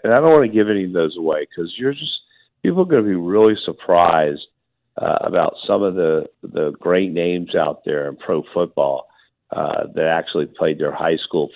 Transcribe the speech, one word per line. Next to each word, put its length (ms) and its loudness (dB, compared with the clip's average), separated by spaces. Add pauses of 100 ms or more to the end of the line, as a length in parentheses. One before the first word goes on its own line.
and 120 2
I 60 4
don't 120 6
wanna 160 6
give 220 2
any 140 0
of 100 -6
those 240 0
away 360 -2
'cause 220 -8
you're 160 -4
just, 260 -10 (440)
people 200 2
are 40 -2
gonna 160 4
be 120 0
really 500 4
surprised, 840 2 (500)
uh, 240 -2
about 340 0 (120)
some 160 0
of 120 0
the, 340 0 (140)
the 380 -4
great 320 0
names 420 -4
out 300 -2
there 240 -4
in 80 -10
pro 260 -4 (120)
football, 540 -2 (460)
uh, 400 -4
that 120 0
actually 400 -2
played 320 -2
their 140 -2
high 260 -2
school 380 -4